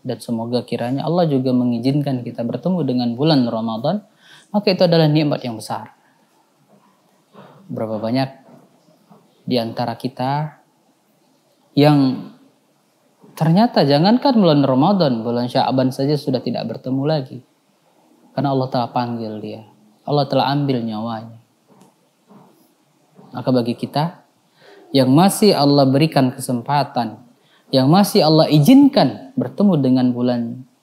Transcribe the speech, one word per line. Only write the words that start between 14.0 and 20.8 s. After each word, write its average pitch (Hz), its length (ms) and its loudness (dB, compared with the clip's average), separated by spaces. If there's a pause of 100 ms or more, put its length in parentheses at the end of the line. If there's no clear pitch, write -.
bulan 156 320 4
Ramadan, 135 560 2
bulan 120 240 -2
Sya'ban 127 480 0
saja 143 240 -2
sudah 127 240 -4
tidak - 320 -6
bertemu 135 320 -6
lagi. 139 400 -6 (880)
Karena 139 160 -2
Allah 131 240 -2
telah 120 160 -2
panggil 117 560 -6
dia, 107 160 -14 (480)
Allah 143 160 0
telah 135 320 -2
ambil 139 240 -2